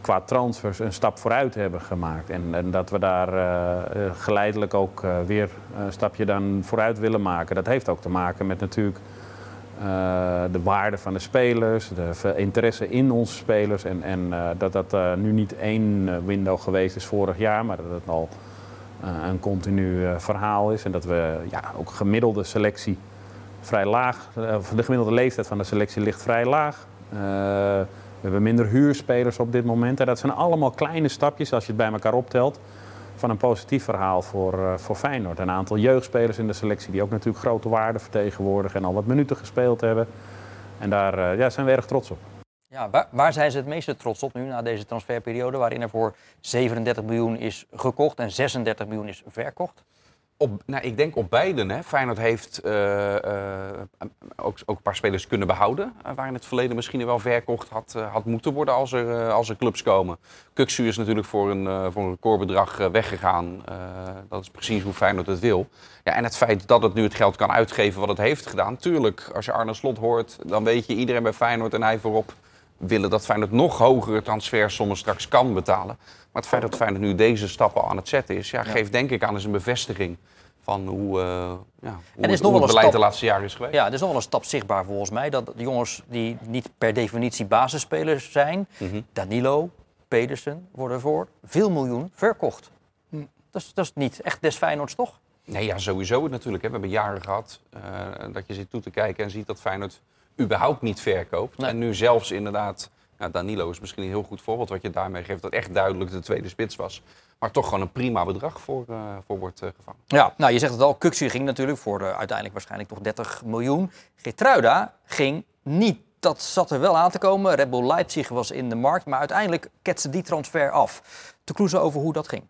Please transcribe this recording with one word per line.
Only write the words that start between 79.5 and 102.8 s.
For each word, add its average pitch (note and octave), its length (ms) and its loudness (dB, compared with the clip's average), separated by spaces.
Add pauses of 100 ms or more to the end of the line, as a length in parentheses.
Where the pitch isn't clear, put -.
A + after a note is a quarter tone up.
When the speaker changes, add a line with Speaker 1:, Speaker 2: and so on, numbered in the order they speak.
Speaker 3:
bevestiging G2+ 680 -2 (440)
van G2 260 -2
hoe, F#2+ 320 -2
eh, F#2 60 0
ja, F2+ 300 -4 (260)
hoe A2+ 100 -10 (240)
Speaker 2:
En - 80 -4
er - 60 2
is - 40 4
Speaker 3:
het, - 80 2
Speaker 2:
nog - 0 -
Speaker 3:
hoe G3+ 100 6
Speaker 2:
wel - 0 -
Speaker 3:
het - 100 8
Speaker 2:
een C3+ 60 6
Speaker 3:
beleid A2 40 6 (140)
Speaker 2:
stap. - 60 10
Speaker 3:
de A#2 80 4
laatste G#2 260 4
jaren G2+ 180 4
is G2+ 120 -8
geweest. C3 180 -6
Speaker 2:
Ja, C3+ 140 6
er A2+ 60 0
is C3 60 -2
nog F#3+ 100 0
wel C#3+ 80 0
een A#2 60 0
stap - 200 -2
zichtbaar G2 420 -2
volgens G2 240 -4
mij, B2 200 -4
dat B2+ 160 -2
de - 80 -12 (100)
jongens A#2+ 440 -2
die A#2 300 -4 (100)
niet B2 300 -6
per A2+ 160 2
definitie A#2 520 -2
basisspelers C#3 840 0
zijn, D#3+ 360 0 (100)
Speaker 3:
Mhm. G2+ 240 -6 (120)
Speaker 2:
Danilo, B2+ 560 0 (380)
Pedersen, C#3 640 -2
worden B2+ 280 -4
voor D3+ 280 -2 (180)
veel G3+ 260 2
miljoen C3+ 420 0
verkocht. - 580 -2 (380)
Speaker 4:
Hm. D#3 80 -10 (340)
Speaker 2:
Dat F3+ 100 -6
is, - 120 -18
dat F#3 120 0
is - 100 -12
niet C#3 260 -2
echt - 200 -6
des D3+ 140 0
Feyenoords, D3+ 400 -2
toch? - 240 -6 (260)
Speaker 3:
Nee, G2+ 200 -2
ja, G2 120 0
sowieso G2 500 0
natuurlijk, A#2+ 360 -6
hè. - 60 -4
We C3 60 -8
hebben G2 180 -4
jaren G#2 280 -2
gehad, G2 380 -6 (100)
eh, - 100 -20 (540)
dat G2 140 -12
je G#2 60 -10
zit G2 160 -10
toe A2+ 120 -8
te F#2+ 100 -14
kijken G#2 320 -2
en G2+ 60 -4
ziet G#2 180 -10
dat G#2 120 -8
Feyenoord G2 420 -6 (380)
überhaupt B2+ 420 2
niet A2 200 -2
verkoopt. F#2 560 -2
Speaker 2:
Nee. C3 120 -2
Speaker 3:
En A2+ 80 -4
nu A#2 180 0
zelfs A2+ 360 4
inderdaad, G#2 580 -4 (280)